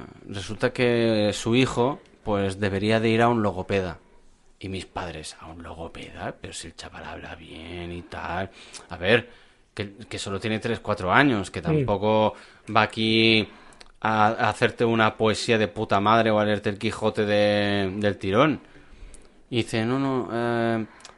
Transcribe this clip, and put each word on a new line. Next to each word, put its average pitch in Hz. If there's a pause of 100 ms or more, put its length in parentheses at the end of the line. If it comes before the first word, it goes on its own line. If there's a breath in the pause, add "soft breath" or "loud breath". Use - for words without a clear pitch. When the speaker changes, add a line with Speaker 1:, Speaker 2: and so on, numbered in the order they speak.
(300)
Speaker 1:
resulta 101
que 117
su 113
hijo, 127 (240)
pues, 101
debería 104
de 113
ir 113
a 117
un 120
logopeda." 92 (600)
Y -
mis 95
padres, 82
"¿A 87
un 85
logopeda? 82
Pero 90
si -
el 82
chaval 85
habla 78
bien 85
y 87
tal. 85 (380 loud breath)
A -
ver, 104 (440 soft breath)
que, 101 (140)
que 104
solo 98
tiene 107
tres, 113
cuatro 95
años, 117
que -
Speaker 2:
Mm. 80
Speaker 1:
tampoco 107 (380 loud breath)
va 107
aquí 110 (520 loud breath)
a, 110
a 113
hacerte 117
una 113
poesía 110
de 107
puta 107
madre 110
o 107
a 104
leerte 104
el 98
Quijote 107
de, 104
del 104
tirón." 113 (880 loud breath)
Y 127
dice, 113
"No, 127
no, 135
eh, 117 (320 loud breath)